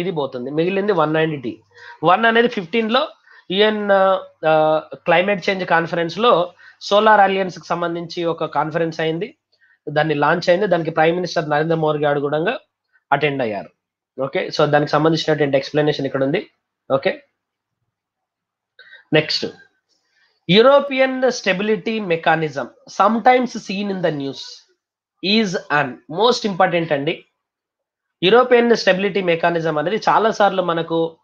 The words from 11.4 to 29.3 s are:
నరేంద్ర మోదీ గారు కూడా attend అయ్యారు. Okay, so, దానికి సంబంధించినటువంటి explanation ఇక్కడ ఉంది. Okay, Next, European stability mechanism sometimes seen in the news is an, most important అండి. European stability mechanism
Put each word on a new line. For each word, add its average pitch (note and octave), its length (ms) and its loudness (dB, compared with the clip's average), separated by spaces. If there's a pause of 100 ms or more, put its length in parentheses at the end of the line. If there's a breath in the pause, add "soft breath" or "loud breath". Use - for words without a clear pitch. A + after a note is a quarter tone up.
నరేంద్ర D#3+ 320 0
మోదీ D3+ 220 -2
గారు C#3+ 200 0
కూడా D3+ 120 -2 (760)
attend C#3+ 320 -2
అయ్యారు. F#2+ 240 -8 (540)
Okay, F#3 160 -4 (160)
so, - 40 0 (140)
దానికి D3 220 0
సంబంధించినటువంటి D3+ 640 0
explanation D3 500 -2
ఇక్కడ C3+ 180 -2
ఉంది. D#3+ 140 -2 (560)
Okay, - 140 -2 (2000 loud breath)
Next, - 280 -4 (1080)
European C4 580 4 (260)
stability G#3 580 -2 (160)
mechanism D#3+ 560 -2 (320)
sometimes A#3 520 2 (140)
seen G3+ 280 -6
in F#3 120 -6
the E3 140 0
news C#3 200 -8 (920)
is A3 160 2 (300)
an, C#3 100 -2 (300)
most A#3+ 300 2
important F3 460 0
అండి. C#3+ 180 -4 (1120)
European A#3+ 560 6
stability G3 460 0
mechanism E3 540 0